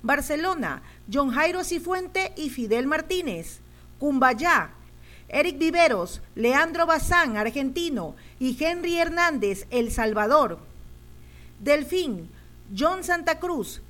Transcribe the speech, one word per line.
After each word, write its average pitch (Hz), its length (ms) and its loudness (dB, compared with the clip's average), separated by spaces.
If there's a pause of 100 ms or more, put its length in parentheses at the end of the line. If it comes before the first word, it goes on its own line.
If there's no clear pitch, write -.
Barcelona, 285 800 -2 (280)
John 269 200 0
Jairo 339 320 0
Cifuente 370 720 -4
y 302 140 -6
Fidel 233 360 0
Martínez. 311 760 -4 (360)
Cumbayá, 262 760 2 (580)
Eric 302 280 0
Viveros, 320 640 2 (140)
Leandro 294 500 2
Bazán, 320 520 2
argentino, 262 760 -2 (260)
y 254 220 -2
Henry 339 360 0
Hernández, 320 720 0
El 240 180 0
Salvador. 214 680 2 (1000)
Delfín, 277 680 0 (480)
John 339 260 0
Santa 339 360 0
Cruz 330 500 -6